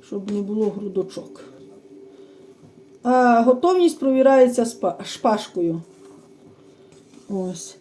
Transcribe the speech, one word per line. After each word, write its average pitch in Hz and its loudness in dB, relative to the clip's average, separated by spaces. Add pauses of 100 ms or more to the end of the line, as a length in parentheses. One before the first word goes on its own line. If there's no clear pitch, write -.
щоб 202 -10
не 202 -4
було 208 -4
грудочок. 196 -8 (1600)
А 247 4
готовність 330 2
провірається 262 4
спа-, - -6
шпажкою. 175 -4 (1500)
Ось. 185 -8